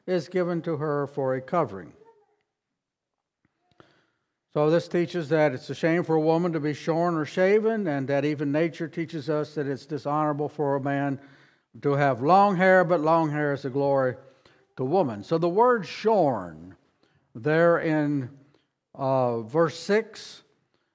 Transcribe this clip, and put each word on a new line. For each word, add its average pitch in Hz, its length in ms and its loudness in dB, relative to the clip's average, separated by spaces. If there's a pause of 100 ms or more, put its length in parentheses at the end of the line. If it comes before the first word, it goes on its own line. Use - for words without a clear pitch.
is 180 220 -2
given 175 340 -2
to 165 140 -4
her 143 300 -2
for 135 280 -2
a 131 60 -4
covering." 123 540 -4 (2500)
So 151 160 2
this 170 180 2
teaches 175 440 -4
that 151 240 4
it's 127 160 -12
a 135 40 -6
shame 170 300 0
for 160 120 0
a 156 40 4
woman 165 320 2
to 160 80 -4
be 147 140 -2
shorn 170 400 -2
or 156 100 -2
shaven, 208 640 0
and 139 220 -2
that 139 180 0
even 147 260 -2
nature 160 360 -2
teaches 156 420 -8
us 151 240 -2
that 147 120 -4
it's 139 200 -6
dishonorable 147 640 -2
for 139 260 -2
a 135 40 -2
man 139 380 -2 (640)
to 143 100 2
have 139 300 2
long 190 340 6
hair, 185 280 6
but 165 160 0
long 160 300 2
hair 147 220 -2
is 135 120 -6
a 135 60 -4
glory 135 460 0 (600)
to 131 80 -4
woman. 131 380 0
So 165 160 -2
the 170 100 0
word 214 380 2
shorn 101 880 -2 (580)
there 160 440 2
in, 147 520 -2 (640)
uh, 131 480 0
verse 143 360 0
six - 640 -4 (520)